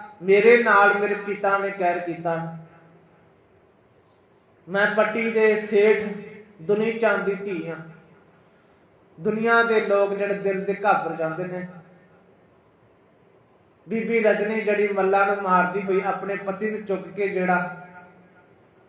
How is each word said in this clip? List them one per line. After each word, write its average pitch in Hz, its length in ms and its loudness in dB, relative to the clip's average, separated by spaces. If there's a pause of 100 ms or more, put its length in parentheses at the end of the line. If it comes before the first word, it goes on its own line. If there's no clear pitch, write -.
(220)
ਮੇਰੇ 208 400 6
ਨਾਲ 202 360 6
ਮੇਰੇ 202 160 0
ਪਿਤਾ 196 440 -2
ਨੇ 196 120 -2
ਕਹਿਰ 180 280 -2
ਕੀਤਾ। 165 580 -6 (2000)
ਮੈਂ 202 260 0
ਪੱਟੀ 220 360 0
ਦੇ 220 260 4
ਸੇਠ 214 480 2 (580)
ਦੁਨੀ 214 300 0
ਚੰਦ 202 320 0
ਦੀ 196 100 -2
ਧੀ 185 340 -8
ਆ। 160 60 -8 (1500)
ਦੁਨੀਆ 226 420 2
ਦੇ 226 180 2
ਲੋਕ 202 340 0
ਜਿਹੜੇ 202 200 -2
ਦਿਲ 190 300 -4
ਦੇ 196 200 -2
ਘਾਬਰ 175 320 0
ਜਾਂਦੇ 160 280 -4
ਨੇ। 180 240 -10 (2250)
ਬੀਬੀ 226 320 -2
ਰਜਨੀ 208 400 0
ਜਿਹੜੀ 202 280 0
ਮੱਲਾਂ 196 380 2
ਨੂੰ 202 160 0
ਮਾਰਦੀ 185 400 0
ਹੋਈ 190 240 0
ਆਪਣੇ 190 300 -6
ਪਤੀ 196 340 -6
ਨੂੰ 214 120 -8
ਚੁੱਕ - 260 -6
ਕੇ 196 200 -6
ਜਿਹੜਾ 180 580 -2 (1040)